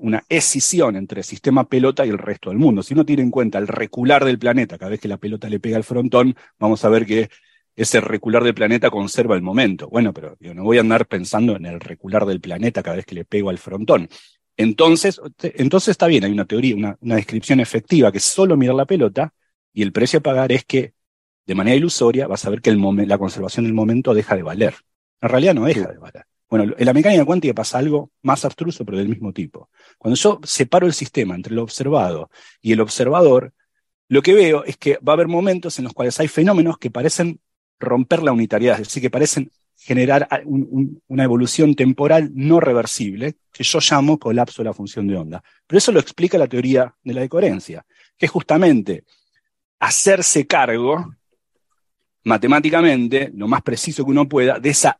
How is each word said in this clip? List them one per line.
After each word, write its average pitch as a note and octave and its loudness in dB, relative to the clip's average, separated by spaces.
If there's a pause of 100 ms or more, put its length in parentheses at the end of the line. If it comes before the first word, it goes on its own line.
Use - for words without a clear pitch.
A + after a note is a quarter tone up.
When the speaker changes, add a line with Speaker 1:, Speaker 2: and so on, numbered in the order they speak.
Speaker 1:
una A2 -2
escisión D#3 0
entre G2 -10
sistema C3 0
pelota C3 0
y A#2+ 0
el G#2 -2
resto G#2 -10
del G2 -4
mundo. D3+ 4
Si - -8
uno D#3 4
tiene C#3 0
en B2 0
cuenta A2+ -2
el G2+ -4
recular B2 0
del B2 0
planeta, A#2+ 0
cada F#2 -10
vez G#2+ -6
que - -10
la G2 -6
pelota G#2+ -8
le G#2 -6
pega A2+ -4
al A2 -2
frontón, B2 0 (220)
vamos G#2+ 0
a A2 4
ver A2+ 4
que G#2+ 0 (460)
ese A2+ 0
recular A2+ 0
del A#2+ 2
planeta A2+ 2
conserva G#2+ -2
el F2 -4
momento. F#2+ -2
Bueno, G#2+ 0
pero D#2 -16
yo E2+ -18
no F2+ -12
voy A2+ 4
a A#2 6
andar A2+ 2
pensando G#2+ -2
en F2 -12
el E2+ -12
recular F#2+ -4
del F#2+ -4
planeta G2+ -6
cada E2+ -8
vez F#2 -10
que - -16
le E2+ -12
pego G2 -4
al F2 -8
frontón. F#2+ -2 (480)
Entonces, E3 2 (140)
te-, - -10
entonces F#3 2
está F3+ 0
bien, C#3+ 4
hay G2 -2
una G2+ -2
teoría, A#2+ -2
una, G2+ -6
una A#2 -2
descripción A2+ 0
efectiva A#2 2
que G2 -8
es F#2+ -2
solo F#3+ 2
mirar B2+ 2
la C3+ 0
pelota, C#3 0 (420)
y G#2+ -4
el G2 -2
precio B2+ 0
a D3 -2
pagar C3 0
es C3 -2
que - -2 (520)
de F#2+ -6
manera G#2 2
ilusoria C3+ 0
vas F#2+ -8
a G2+ -4
ver G#2+ -4
que A2+ 2
el G#2 4
momen-, G2 0
la G2 0
conservación G2 -4
del A2+ -2
momento A#2 0
deja G#2 0
de F#2+ -4
valer. F#2 -2 (480)
En A#2 -4
realidad C#3 2
no A#2 0
deja - 0
Speaker 2:
Sí. - -12
Speaker 1:
de - -20
valer. - -20 (260)
Bueno, G#2+ 0
en A#2+ 0
la B2+ 4
mecánica D#3+ 4
cuántica D#3 0
pasa A2 -4
algo D3 -2 (100)
más C3+ 0
abstruso, D#3+ -6
pero G2 -6
del G2+ -2
mismo A2 -6
tipo. - -14 (260)
Cuando A#2+ -2
yo G#3 2
separo F3 0
el E3+ 2
sistema A2+ -4
entre F#2 -10
lo A#2 -4
observado A2 -2 (320)
y A2 0
el A2 2
observador, C3 2 (540)
lo C3+ 4
que F3+ 6
veo D#3+ 4
es - -10
que C#3 0
va D3 2
a - 6
haber E3 2
momentos F3 -2
en B2+ -6
los A#2+ -12
cuales B2 -4
hay D#3+ 0
fenómenos E3+ 2
que A#2+ -8
parecen D#3+ -4 (400)
romper C3 0
la D3 2
unitariedad, A2+ 0
es G#2 -10
decir, - -8
que B2+ -2
parecen C3+ -2 (260)
generar C3 0
a-, C#3+ -4
un, C3+ -2
un, C3+ -4
una C3 -2
evolución B2+ 2
temporal C#3+ 2
no D3+ 4
reversible, A#2 -2 (140)
que - -10
yo - -2
llamo D3 2
colapso A#2+ -2
de A2 -4
la G2 -8
función G2+ -8
de G2 -2
onda. D#2+ -12 (220)
Pero F3+ 2
eso A#3 2
lo F3+ 6
explica F3+ -2
la C#3+ 4
teoría B2+ 0 (100)
de B2+ -8
la B2+ -6
decoherencia, C3 -4 (320)
que E3+ -2
es - -6
justamente D3 0 (760)
hacerse - 0
cargo C3+ 0 (1080)
matemáticamente, C3+ 2
lo G2+ -6
más C3 0
preciso C#3 -6
que C3+ -2
uno C#3+ 2
pueda, B2+ 2
de B2 -2
esa C#3 2